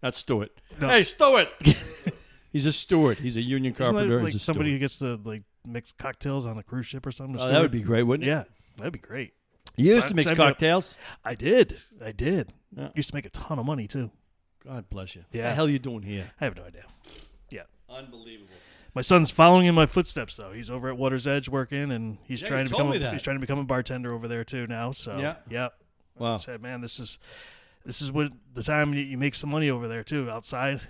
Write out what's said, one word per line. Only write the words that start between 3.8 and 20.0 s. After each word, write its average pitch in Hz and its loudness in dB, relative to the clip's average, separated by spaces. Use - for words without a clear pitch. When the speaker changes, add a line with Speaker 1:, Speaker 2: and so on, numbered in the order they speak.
Speaker 2:
that 120 4
Speaker 1:
carpenter. 165 2
Speaker 2:
like 120 -2
Speaker 1:
He's 107 -6
a 101 -2
Speaker 2:
somebody 151 -2
Speaker 1:
steward. 143 0
Speaker 2:
who 135 -2
gets 135 -4
to, 123 -4
like, 107 -10
mix 226 -10
cocktails 135 -8
on 113 -8
a 104 -12
cruise 123 -8
ship 135 -12
or 131 -8
something? 131 -12
Speaker 1:
Oh, 120 -8
Speaker 2:
Steward? 127 2
Speaker 1:
that 156 6
would 151 2
be 117 -2
great, 113 2
wouldn't 127 2
it? 135 0
Speaker 2:
Yeah, 156 -2
that'd 135 -8
be - -14
great. 226 -12
Speaker 1:
You 131 6
used 226 8
Speaker 2:
Sign-, - 0
Speaker 1:
to 190 -2
mix 160 4
Speaker 2:
sign 160 2
me 160 6
up. 139 6
Speaker 1:
cocktails? 165 2
Speaker 2:
I 117 -6
did. 190 4
I 110 -10
did. 143 -2
Speaker 1:
Yeah. 139 -10
Speaker 2:
Used 147 -4
to - -12
make 190 -8
a 190 -16
ton - -8
of 117 -4
money, 139 -4
too. 127 -6
Speaker 1:
God 127 -14
bless 95 -12
you. 90 -20
Speaker 2:
Yeah. 117 -6
Speaker 1:
What 120 -2
the 120 -2
hell 156 2
are 151 2
you 139 2
doing 120 -8
here? 98 -8
Speaker 2:
I 151 -4
have 113 -4
no 87 -18
idea. 87 -20
Yeah. 95 -16
Speaker 1:
Unbelievable. 113 -20
Speaker 2:
My - -2
son's 175 6
following 175 8
in 170 6
my 160 8
footsteps, 143 -4